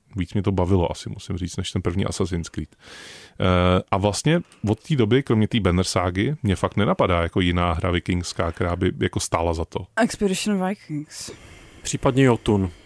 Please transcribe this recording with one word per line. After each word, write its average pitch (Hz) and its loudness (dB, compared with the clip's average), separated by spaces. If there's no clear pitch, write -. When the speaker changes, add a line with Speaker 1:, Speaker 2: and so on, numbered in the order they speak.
Speaker 1:
Víc 92 -4
mě 101 0
to 98 0
bavilo 90 2
asi, - -12
musím - -8
říct, 85 -8
než 92 -6
ten 92 -2
první 90 -2
Assassin's 85 -4
Creed. 80 -8
Eh, 90 4
a 98 2
vlastně 104 2
od 110 0
té 156 0
doby, 123 4
kromě 107 2
té 120 0
Banner 92 4
ságy, 95 -2
mě 95 2
fakt - -2
nenapadá 101 2
jako 85 0
jiná 87 2
hra 85 -2
vikingská, 87 -2
která 87 -2
by 90 0
jako - -2
stála 85 -2
za 82 -4
to. 92 -10
Speaker 2:
Expedition 196 -2
Vikings. - -10
Speaker 3:
Případně 135 2
Jotun, 107 4